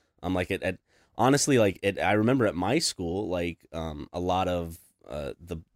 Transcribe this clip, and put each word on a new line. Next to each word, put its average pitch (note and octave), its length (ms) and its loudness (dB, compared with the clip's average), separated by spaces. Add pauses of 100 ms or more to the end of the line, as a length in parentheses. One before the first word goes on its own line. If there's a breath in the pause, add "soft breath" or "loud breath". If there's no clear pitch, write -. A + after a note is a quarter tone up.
(220)
um, F#2 120 -2
like, F2+ 160 0
at, F#2+ 120 -4
at, F#2 160 -4 (380)
honestly, C3+ 420 4
like, G#2 240 4
at, G2 180 0
I F2 120 2
remember A2+ 340 4
at F2 80 0
my F#2+ 240 0
school, F2+ 500 -4
like, F2 440 -4
um, D#2 400 -8
a F2+ 80 -6
lot F2+ 280 0
of, E2+ 280 -4 (320)
uh, C#2 320 -8
the, F2 160 -10 (200)